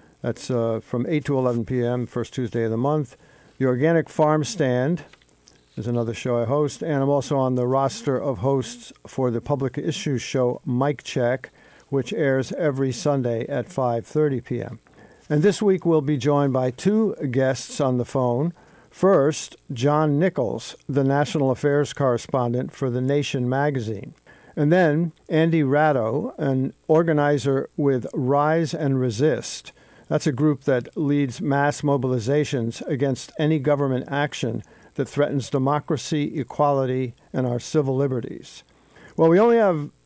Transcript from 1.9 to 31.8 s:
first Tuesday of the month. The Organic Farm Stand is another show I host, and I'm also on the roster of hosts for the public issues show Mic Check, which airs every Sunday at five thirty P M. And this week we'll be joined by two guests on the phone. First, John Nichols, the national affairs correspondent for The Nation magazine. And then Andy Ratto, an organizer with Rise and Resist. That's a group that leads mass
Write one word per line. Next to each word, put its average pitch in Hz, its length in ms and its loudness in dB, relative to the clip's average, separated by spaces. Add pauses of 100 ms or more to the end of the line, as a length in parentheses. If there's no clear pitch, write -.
first - 260 -6
Tuesday 120 300 -4
of 113 80 -2
the 110 40 -2
month. 139 400 -2 (440)
The 135 80 2
Organic 147 420 2
Farm 156 340 2
Stand 135 600 0 (760)
is 107 80 -8
another 117 300 -2
show 120 260 -2
I 113 40 0
host, 143 360 -2
and 143 220 0
I'm 139 60 2
also 143 280 0
on 131 160 0
the 123 140 0
roster 131 500 0
of 123 220 -4
hosts 131 540 -4 (120)
for 127 240 -2
the 113 120 -2
public 135 360 -4
issues 143 460 -4
show 127 420 -2
Mic 131 380 -2
Check, 127 480 -2 (380)
which 139 220 -4
airs 135 420 0
every 135 380 0
Sunday 120 540 -2
at 135 260 -6
five 120 360 -2
thirty 147 340 0
P 120 220 -6
M. - 160 -12 (500)
And 151 140 2
this 202 180 2
week 190 240 2
we'll 160 160 4
be 143 160 0
joined 143 340 2
by 127 200 0
two 208 420 0 (160)
guests 131 500 0
on 131 200 2
the 120 60 -2
phone. 131 480 0 (360)
First, 156 640 2 (160)
John 143 460 2
Nichols, 135 580 -2 (140)
the 135 140 2
national 139 480 2
affairs 143 420 0
correspondent 123 800 0
for 135 180 -4
The 123 120 -2
Nation 131 460 0
magazine. 127 680 -2 (420)
And 151 140 4
then 170 400 4 (160)
Andy 160 360 4
Ratto, 143 720 2
an 135 340 0 (160)
organizer 147 880 2
with 139 380 2
Rise 147 600 2
and 143 280 0
Resist. 123 720 -2 (340)
That's 151 200 -2
a 151 40 2
group 143 320 0
that 127 320 0
leads 143 460 -2
mass 143 400 0